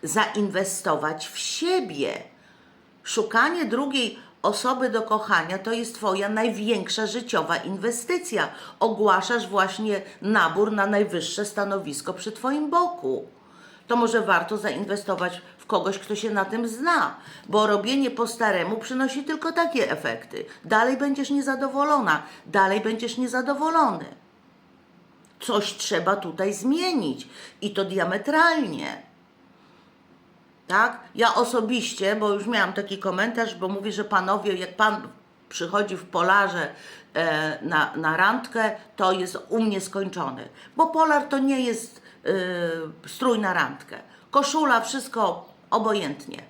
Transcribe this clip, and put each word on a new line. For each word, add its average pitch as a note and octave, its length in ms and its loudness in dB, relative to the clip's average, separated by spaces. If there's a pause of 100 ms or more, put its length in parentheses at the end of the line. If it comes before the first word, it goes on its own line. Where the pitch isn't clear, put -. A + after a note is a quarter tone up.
Zainwestować F3+ 1300 0
w - 100 -12
siebie. B3 840 -2 (800)
Szukanie B3 600 0
drugiej B3+ 540 -2 (240)
osoby B3+ 480 0
do A3 120 0
kochania G3 560 0
to A3 140 -4
jest A#3 220 -4
twoja G3+ 340 0
największa G#3+ 800 0
życiowa G3+ 500 0
inwestycja. G#3+ 920 -2 (320)
Ogłaszasz G#3 680 2
właśnie G3 540 0 (200)
nabór G3+ 500 4
na G3+ 140 2
najwyższe G3+ 580 0
stanowisko G3 720 -4
przy - 180 -8
twoim C#4+ 380 -2
boku. F4 560 0 (600)
To A#3+ 100 0
może A#3 240 4
warto G3+ 380 2
zainwestować F#3 840 -4 (220)
w - 20 -20
kogoś, G3 320 0
kto - 180 -6
się A3 140 -4
na G3 140 0
tym A3+ 240 -4
zna, A#3+ 480 0 (320)
bo G#3+ 180 4
robienie A#3 440 2
po A#3 160 -2
staremu G#3 500 0
przynosi C4 480 -2
tylko D#4+ 280 -4
takie E4+ 380 2
efekty. - 540 -6 (200)
Dalej A3+ 320 4
będziesz C#4 340 -2
niezadowolona, C4+ 920 2 (240)
dalej F#3+ 340 4
będziesz A3+ 380 -4
niezadowolony. B3+ 840 2 (1400)
Coś G#3 360 0
trzeba F#3 400 0
tutaj F#3+ 360 -2
zmienić C4 760 0 (320)
i G#3 100 -2
to G3+ 140 0
diametralnie. F#3+ 1160 0 (1600)
Tak? A3 340 2 (140)
Ja A3+ 200 4
osobiście, A3 840 0
bo G#3+ 160 2
już G3+ 140 -2
miałam G3+ 260 2
taki G3 260 -4
komentarz, G#3+ 560 -2
bo F3+ 140 -4
mówię, G3 240 -4
że G3+ 120 -4
panowie, G3+ 500 0
jak F3+ 220 -6
pan G#3+ 320 2 (400)
przychodzi F#3 480 -2
w D#3 80 -12
polarze, F3+ 640 2 (460)
e, D#3 500 0
na, D#3 320 0
na D#3 200 0
randkę, A3 600 2 (200)
to F#3 160 2
jest F3+ 260 -4 (100)
u A3+ 140 0
mnie G#3 180 0
skończony. F3+ 680 -6 (280)
Bo D#4+ 100 6
polar D#4 360 4
to C#4+ 160 -2
nie C4+ 220 2
jest, A#3 420 -4 (220)
e, E3+ 840 -2
strój A#3+ 300 0
na F#3+ 160 0
randkę. - 440 -4 (320)
Koszula, C#4 500 4
wszystko A3+ 720 -4 (200)
obojętnie. G3+ 760 -2